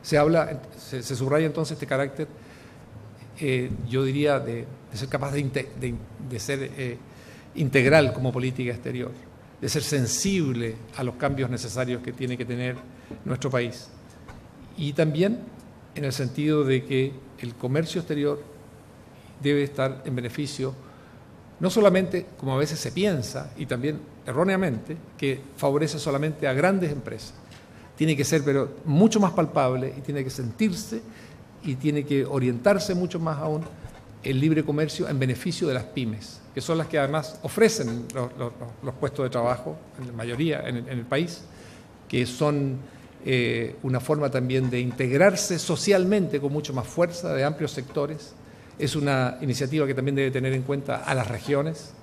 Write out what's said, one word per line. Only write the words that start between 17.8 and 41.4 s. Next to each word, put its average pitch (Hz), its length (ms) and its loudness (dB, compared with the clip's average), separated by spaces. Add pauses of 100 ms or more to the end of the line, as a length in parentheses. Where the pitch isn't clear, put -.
exterior 147 420 -2 (1000)
debe 143 200 4
estar 135 420 -2
en 135 100 -4
beneficio 131 600 -4 (840)
no 185 120 2
solamente, 190 560 6 (100)
como 135 180 -2
a 135 40 2
veces 151 200 0
se - 140 -6
piensa, 147 640 0
y 147 80 -8
también 131 340 -2 (280)
erróneamente, 160 680 0 (200)
que 135 240 -2 (160)
favorece 147 420 2
solamente 151 480 -2
a 131 60 2
grandes 175 400 2
empresas. 120 400 -10 (640)
Tiene 156 180 4
que 135 100 2
ser, 151 200 4
pero 139 240 2 (160)
mucho 208 360 6
más 190 120 4
palpable, 135 640 2
y 139 60 -10
tiene 143 200 -4
que 131 60 -4
sentirse, 175 720 -2 (640)
y 135 120 -2
tiene 147 280 2
que 139 220 2
orientarse 139 680 2
mucho 180 240 0
más 156 200 -2
aún 156 240 -2 (600)
el 131 160 0
libre 156 260 4
comercio 151 440 0
en 139 100 0
beneficio 135 480 0
de 135 80 2
las 120 100 -2
pymes, 110 560 -6 (120)
que 135 80 -4
son 160 160 0
las 160 120 -2
que 156 100 0
además 143 440 0
ofrecen 175 720 2
los, 123 220 -4
los, 120 160 -6 (300)
los 131 140 -6
puestos 139 280 -2
de 123 60 -2
trabajo, 123 460 0 (220)
en 127 100 -10
la 120 40 -10
mayoría 120 560 -2
en 123 80 -2
el, 123 120 -6
en 127 100 -4
el 117 80 -6
país, 170 360 -2 (640)